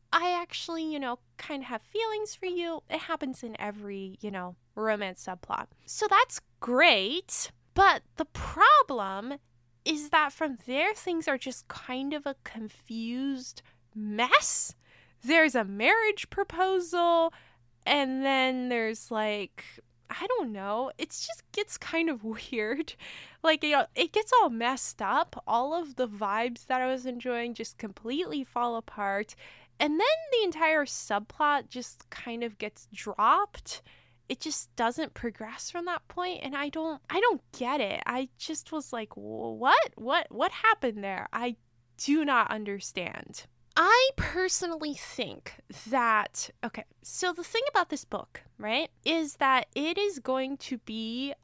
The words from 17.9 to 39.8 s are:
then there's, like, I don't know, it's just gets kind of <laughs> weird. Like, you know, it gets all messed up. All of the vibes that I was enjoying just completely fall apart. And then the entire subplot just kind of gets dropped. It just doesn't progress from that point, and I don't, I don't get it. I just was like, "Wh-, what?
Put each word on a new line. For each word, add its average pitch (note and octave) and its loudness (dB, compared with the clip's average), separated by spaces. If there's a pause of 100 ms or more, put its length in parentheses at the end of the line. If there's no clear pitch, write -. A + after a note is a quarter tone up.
then C4 2
there's, A3+ -4
like, G#3+ -4 (460)
I - -6
don't G#4 0
know, G#3 -4
it's - -8
just - -12
gets - -6
kind E4 -2
of A#3 -4
<laughs> A3 -8
weird. A#3+ -2 (480)
Like, D#4 4
you D4+ 2
know, C#4 6
it F4 0
gets G#4+ 2
all G#4+ 8
messed A#3 -2
up. B3+ 0
All C4 2
of C#4+ -8
the B3+ 2
vibes G#3+ -2
that B3+ 0
I B3+ 2
was B3+ -2
enjoying A#3+ -4
just - -10
completely C4+ -4
fall A#3+ -2
apart. G#3 -4 (440)
And D4+ 2
then A4 4 (240)
the A#4 4
entire D#4+ 4
subplot C4 0
just - -12
kind A#3 -8
of A3 -6
gets - -10
dropped. A#3+ 0 (440)
It C4 -6
just - -8
doesn't A#3+ -2
progress - -8
from F4 -6
that F4 -6
point, F4+ -6
and C4+ -8
I C#4+ -4
don't, D#4+ -6 (120)
I E4+ 0
don't G#4+ 4
get C4 -2
it. G3 -2
I B3+ -2 (100)
just - -10
was D#4 -6
like, A3+ -8
"Wh-, A3 -8
what? F#4 4